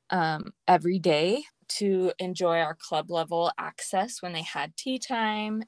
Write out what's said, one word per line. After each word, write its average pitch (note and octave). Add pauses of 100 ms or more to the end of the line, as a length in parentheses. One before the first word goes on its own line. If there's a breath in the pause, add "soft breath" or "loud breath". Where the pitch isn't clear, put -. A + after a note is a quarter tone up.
(100)
um, D#3+ (160)
every F3
day E3+ (240)
to F#3+
enjoy F3+
our D#3+
club D#3+
level E3+
access F#3+
when F3+
they D#3+
had D#3
tea C4
time, A3